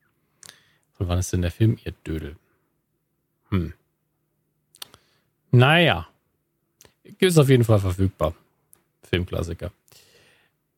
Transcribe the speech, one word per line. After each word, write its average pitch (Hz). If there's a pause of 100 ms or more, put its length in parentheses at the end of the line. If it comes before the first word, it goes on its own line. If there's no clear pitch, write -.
(920)
von 90
wann 87
ist 90
denn 90
der 87
Film, 110
ihr 87 (140)
Dödel? 78 (1120)
Hm. 85 (1800)
Naja. 127 (1120)
Ist 180
auf 135
jeden 127
Fall 110
verfügbar. 92 (680)
Filmklassiker. 85 (1040)